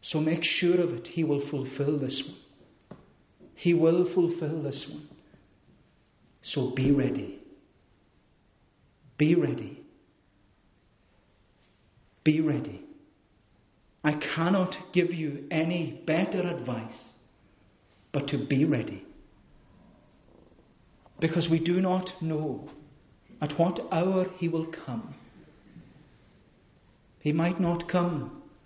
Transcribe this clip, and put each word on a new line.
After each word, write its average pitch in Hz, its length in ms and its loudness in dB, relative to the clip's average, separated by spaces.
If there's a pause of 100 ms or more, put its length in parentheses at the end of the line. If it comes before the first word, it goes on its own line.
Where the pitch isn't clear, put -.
So - 180 -4
make 160 240 0
sure 180 360 4
of 170 120 2
it. - 160 -8
He 165 160 0
will 143 240 2
fulfill 143 500 -2
this - 260 -4
one. - 760 -20 (580)
He 170 180 4
will 165 300 6 (100)
fulfill 165 480 0
this 139 260 -6
one. 151 200 -14 (1300)
So - 280 -2
be 139 220 4
ready. - 480 0 (1800)
Be 151 160 6
ready. - 460 0 (2500)
Be 156 180 4
ready. - 420 -2 (1200)
I 151 80 4
cannot 175 640 0 (160)
give 175 200 4
you 151 380 -6
any 165 560 -2
better 180 360 0
advice 120 680 -6 (1040)
but 143 160 -2
to 127 180 -2
be 139 180 4
ready. 143 380 -2 (2250)
Because 160 300 0
we 160 100 4
do 175 220 2
not 185 400 0
know 156 480 -4 (720)
at 151 180 -4
what 170 220 2 (120)
hour 180 340 2 (100)
he 170 120 -2
will 160 180 0
come. - 480 -10 (2000)
He 151 120 0
might 170 280 2
not 170 280 0
come 175 540 -2 (240)